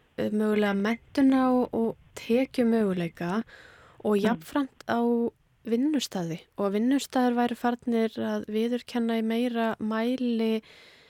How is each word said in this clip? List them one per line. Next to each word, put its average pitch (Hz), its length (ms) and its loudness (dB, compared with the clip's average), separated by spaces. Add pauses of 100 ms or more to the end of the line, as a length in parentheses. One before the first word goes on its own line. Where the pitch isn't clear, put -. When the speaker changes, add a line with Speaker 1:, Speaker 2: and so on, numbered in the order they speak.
(180)
Speaker 1:
eh, 214 100 0
mögulega 208 480 2
menntun 233 560 2
á 262 160 4 (240)
og 226 240 -2 (180)
tekjumöguleika 220 1300 0 (600)
og 214 80 2
Speaker 2:
Mm. 202 160 2
Speaker 1:
jafnframt 247 560 -4
á... 233 160 -2 (640)
Vinnustaði 226 760 -2 (180)
og 202 140 -2
að - 20 -4
vinnustaðir 247 640 0
væru 240 180 0
farnir 233 600 -2
að 220 320 -4
viðurkenna 233 720 -2
í - 20 -2
meira 226 540 -2
mæli 226 840 -2 (480)